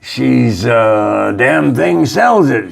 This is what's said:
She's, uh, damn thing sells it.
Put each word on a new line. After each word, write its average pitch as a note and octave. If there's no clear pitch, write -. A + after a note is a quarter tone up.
She's, B2
uh, G#2+
damn C#3+
thing E3
sells F#3+
it. G#2+